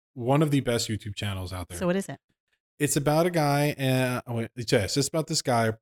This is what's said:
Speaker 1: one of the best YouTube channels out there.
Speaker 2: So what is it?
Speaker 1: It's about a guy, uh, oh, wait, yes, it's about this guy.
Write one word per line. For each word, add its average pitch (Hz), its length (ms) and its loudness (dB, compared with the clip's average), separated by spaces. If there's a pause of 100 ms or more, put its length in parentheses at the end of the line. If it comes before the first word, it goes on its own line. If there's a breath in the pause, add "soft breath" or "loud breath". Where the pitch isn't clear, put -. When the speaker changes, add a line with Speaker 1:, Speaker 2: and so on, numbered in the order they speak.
(140)
Speaker 1:
one 135 280 2
of 151 100 2
the 143 100 4
best 117 280 -2
YouTube 107 260 -6
channels 95 380 -6
out 90 160 -8
there. 87 80 -12
Speaker 2:
So 180 100 -4
what 180 80 2
is 196 140 -4
it? - 100 -12 (600)
Speaker 1:
It's 147 180 0
about 151 300 2
a - 40 2
guy, 147 420 2
uh, 131 540 0
oh, 120 80 -6
wait, 113 200 -4
yes, 117 420 0
it's 139 100 0
about 156 200 -2
this 160 140 -2
guy. 113 400 2